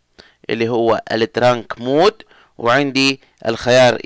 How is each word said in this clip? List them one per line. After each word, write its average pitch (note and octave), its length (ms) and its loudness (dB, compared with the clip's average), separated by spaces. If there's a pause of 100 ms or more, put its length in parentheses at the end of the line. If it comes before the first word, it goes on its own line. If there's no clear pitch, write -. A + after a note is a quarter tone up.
(500)
اللي A2+ 200 -2
هو A#2 320 0 (100)
الدرانك A2+ 720 -2
مود، C#3+ 420 0 (340)
وعندي C3+ 640 0 (260)
الخيار A#2+ 580 2